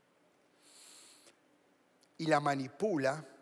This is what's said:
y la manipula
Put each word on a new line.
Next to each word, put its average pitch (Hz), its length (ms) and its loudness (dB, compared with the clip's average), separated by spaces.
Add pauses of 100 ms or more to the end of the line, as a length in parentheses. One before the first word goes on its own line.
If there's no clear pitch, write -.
(2250)
y 160 80 -4
la 151 140 4
manipula 143 840 -2 (180)